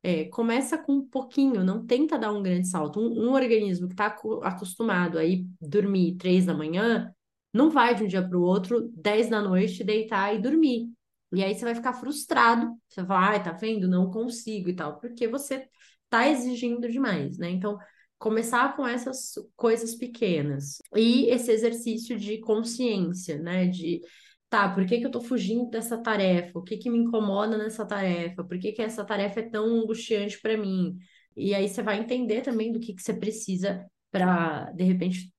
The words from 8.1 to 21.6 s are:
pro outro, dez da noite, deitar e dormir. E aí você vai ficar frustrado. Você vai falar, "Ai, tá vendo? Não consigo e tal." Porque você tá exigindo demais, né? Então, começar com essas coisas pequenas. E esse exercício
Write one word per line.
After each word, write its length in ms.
pro 160
outro, 520
dez 360
da 100
noite, 440
deitar 500
e 60
dormir. 480
E 120
aí 100
você 100
vai 100
ficar 200
frustrado. 800
Você 140
vai 60
falar, 220
"Ai, 120
tá 100
vendo? 360
Não 220
consigo 580
e 60
tal." 260
Porque 280
você 380
tá 180
exigindo 600
demais, 480
né? 120
Então, 280
começar 540
com 100
essas 480
coisas 400
pequenas. 840
E 320
esse 240
exercício 680